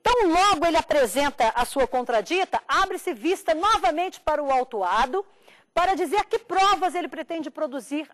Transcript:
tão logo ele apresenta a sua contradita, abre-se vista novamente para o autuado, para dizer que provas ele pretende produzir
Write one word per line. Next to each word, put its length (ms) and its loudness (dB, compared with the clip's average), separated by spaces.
tão 260 2
logo 380 4
ele 120 2
apresenta 720 2
a 160 0
sua 220 0
contradita, 800 -2
abre-se 460 0
vista 400 -2
novamente 680 0
para 200 -2
o 100 -2
autuado, 760 -2
para 200 2
dizer 320 0
que 140 -2
provas 560 0
ele 140 -4
pretende 420 -10
produzir 640 -8